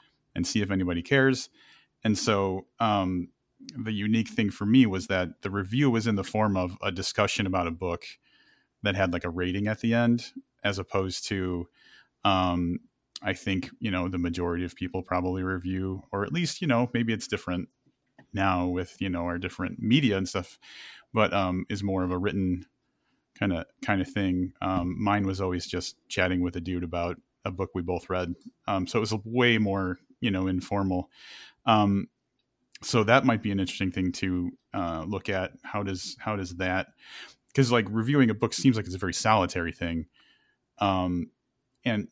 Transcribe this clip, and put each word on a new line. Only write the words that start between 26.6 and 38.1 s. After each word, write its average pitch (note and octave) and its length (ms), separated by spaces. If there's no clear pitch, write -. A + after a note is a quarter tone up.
dude F2 200
about F2 380
a G2 60
book F#2 240
we F#2 80
both F2 260
read. F2+ 260
Um, F#2+ 200
so - 120
it - 20
was G#2+ 120
way A#2 320
more, G2 400
you A#2 100
know, F#2 160
informal. F#2 640
Um, G#2 420
so A2 220
that B2 220
might A2+ 160
be G#2+ 80
an G2 100
interesting F#2 300
thing F#2 220
to, F2+ 440
uh, E2+ 340
look G2 220
at. F#2 240
How G#2 200
does, F#2+ 360
how G#2+ 180
does F2+ 200
that, F#2 380
'cause, C3 160
like, A#2 200
reviewing A#2 400